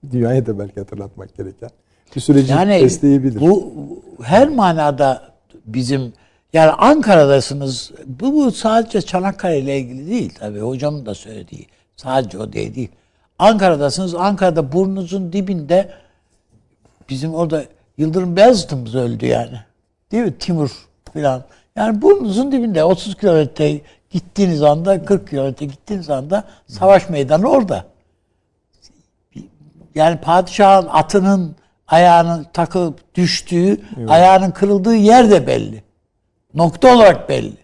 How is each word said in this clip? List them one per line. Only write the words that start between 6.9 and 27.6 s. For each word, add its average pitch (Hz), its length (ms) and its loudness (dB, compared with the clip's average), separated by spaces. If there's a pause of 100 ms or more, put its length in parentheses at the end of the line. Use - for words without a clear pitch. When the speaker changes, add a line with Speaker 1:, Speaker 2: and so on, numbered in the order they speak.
Speaker 2:
Bu, 135 260 -6
bu 285 200 0
sadece 220 500 -2
Çanakkale 185 560 -4
ile 139 200 -4
ilgili 131 320 -12
değil 190 280 -6
tabii. 104 220 -10
Hocamın 135 460 -6
da 104 80 -10
söylediği. - 520 -20 (300)
Sadece 131 420 -6
o 107 140 -10
değil, 107 220 -8
değil. 123 140 -10 (500)
Ankara'dasınız. 180 760 0
Ankara'da 175 580 -2
burnunuzun 190 600 -4
dibinde 185 600 -2 (1160)
bizim 143 260 -8
orada 160 300 -4 (340)
Yıldırım 170 380 -2
Beyazıt'ımız 165 580 2
öldü 120 320 -4
yani. 120 340 -4 (520)
Değil 233 120 -2
mi? 160 140 -6
Timur 156 500 -6 (260)
falan. 139 300 -4 (320)
Yani 214 260 -4
burnunuzun 277 500 0
dibinde 220 320 -2
otuz 185 320 -2
kilometre 151 640 -2 (300)
gittiğiniz 175 520 -2
anda, 165 420 0
kırk - 240 -2
kilometre 135 380 -6
gittiğiniz 151 440 -12
anda 151 340 -4 (220)
savaş 190 420 4
meydanı 156 420 0
orada. 175 340 -2 (2000)